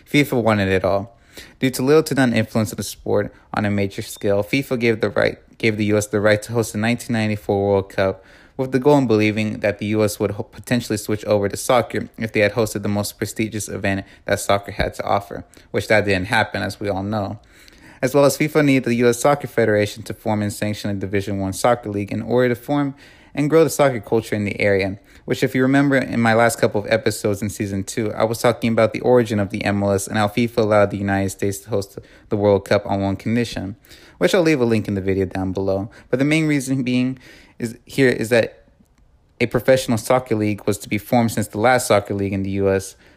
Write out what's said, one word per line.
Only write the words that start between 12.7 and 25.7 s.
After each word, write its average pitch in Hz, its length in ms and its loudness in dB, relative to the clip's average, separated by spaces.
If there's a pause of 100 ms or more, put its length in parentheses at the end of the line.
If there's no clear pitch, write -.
the 104 80 -4
most 104 300 -4
prestigious 107 500 -6
event 98 340 -4 (220)
that 101 140 0
soccer - 320 -2
had - 240 -4
to - 80 -8
offer, 101 420 -4 (240)
which 113 200 -4
that 107 160 4
didn't 95 200 0
happen, 104 380 -2
as 98 160 -8
we 104 100 -4
all 95 140 -4
know. 101 360 -4 (640)
As 131 140 -2
well 143 100 6
as 131 100 4
fifa 151 300 0
needed 135 200 2
the 120 100 0
U 120 140 4
S 120 100 0
Soccer 143 260 2
Federation 107 560 0
to 107 140 -12
form 107 260 -4
and 104 100 -2
sanction 104 380 -6
a 101 60 -4
Division 98 420 -4
One 95 160 -4
soccer 117 380 0
league 101 200 -4
in 107 120 -6
order 123 260 2
to 120 100 -2
form 143 360 -2 (400)
and 147 120 -2
grow 160 160 6
the 143 60 2
soccer 135 300 2
culture 110 340 -2
in 104 120 -2
the - 140 -6
area, 98 400 0 (260)
which 113 180 -2
if 127 100 -2
you 131 80 2
remember 143 340 4